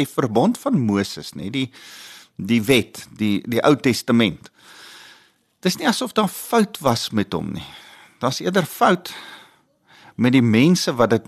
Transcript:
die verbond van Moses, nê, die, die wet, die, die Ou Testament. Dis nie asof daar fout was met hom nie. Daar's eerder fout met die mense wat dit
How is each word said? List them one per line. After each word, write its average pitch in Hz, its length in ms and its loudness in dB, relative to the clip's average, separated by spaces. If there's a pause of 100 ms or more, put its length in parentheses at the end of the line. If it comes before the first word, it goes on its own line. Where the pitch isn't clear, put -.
die - 20 0
verbond 135 560 0
van 262 160 -2
Moses, 101 560 -2
nê, 78 160 -12
die, 131 220 -6 (640)
die 113 240 0
wet, 117 460 0 (100)
die, 104 320 0
die 120 160 0
Ou 147 80 6
Testament. 117 800 0 (1120)
Dis 185 160 0
nie 294 80 0
asof 226 240 -4
daar 214 160 0
fout - 560 -2
was 117 240 0
met 101 240 -2
hom 80 240 -4
nie. - 80 -12 (560)
Daar's 131 220 -2
eerder 180 260 -2
fout - 400 0 (1080)
met 123 220 2
die 120 80 6
mense 147 480 4
wat 117 220 4
dit 110 120 -2